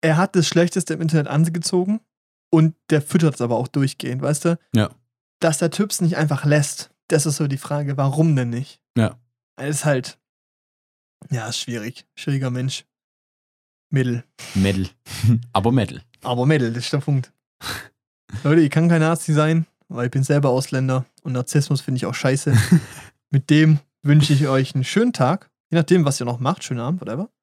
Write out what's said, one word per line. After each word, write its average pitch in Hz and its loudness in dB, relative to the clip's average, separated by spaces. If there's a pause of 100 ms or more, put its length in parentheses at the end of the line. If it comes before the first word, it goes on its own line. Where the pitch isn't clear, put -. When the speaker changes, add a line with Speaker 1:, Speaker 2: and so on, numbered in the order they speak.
Speaker 1:
er 160 2
hat 185 2
das 160 2
Schlechteste 175 0
im 165 -6
Internet 156 0
angezogen 175 0 (500)
und 160 4 (160)
der 151 2
füttert 160 0
es - -6
aber 120 -2
auch 127 -2
durchgehend, 131 -4
weißt 143 -2
du? 170 0 (160)
Speaker 2:
Ja. 110 2 (520)
Speaker 1:
Dass 160 2
der 170 0
Typ's - -4
nicht 170 0
einfach 147 -2
lässt, 147 0 (180)
das 156 2
ist 151 -2
so 151 -2
die 139 -4
Frage, 143 -6
warum 143 2
denn 127 0
nicht? 120 -8 (180)
Speaker 2:
Ja. 110 0 (400)
Speaker 1:
Er 135 -10
ist 147 -4
halt, 131 -2 (1120)
ja, 117 -4
ist 110 -8
schwierig. 117 -10 (100)
Schwieriger 135 -4
Mensch. 127 -6 (1040)
Mädel. 123 -2 (320)
Speaker 2:
Mädel. 98 0 (320)
<laughs> 117 0
Aber 98 2
Mädel. 120 -2 (220)
Speaker 1:
Aber 123 -2
Mädel, 135 2
das 120 -6
ist - -6
der 147 0
Punkt. 139 -4 (280)
<laughs> - -14
Leute, 156 4
ich 147 2
kann 165 2
kein 165 4
Nazi 160 0
sein, 156 2 (240)
weil 120 -6
ich 123 -4
bin 135 0
selber 143 2
Ausländer 131 -2 (180)
und 135 -6
Narzissmus 131 0
finde 127 -4
ich 120 -4
auch 90 -4
scheiße. 139 0 (380)
Speaker 2:
<laughs> - -20
Speaker 1:
Mit 139 -2
dem 156 6 (220)
wünsche 147 4
ich 143 2
euch 135 0
einen 131 -2
schönen 233 0
Tag, 143 -2 (200)
je 165 2
nachdem, 170 4
was 139 -2
ihr 123 -4
noch 120 -6
macht, 139 -2
schönen 123 -6
Abend, 151 -6
whatever. 160 -8 (140)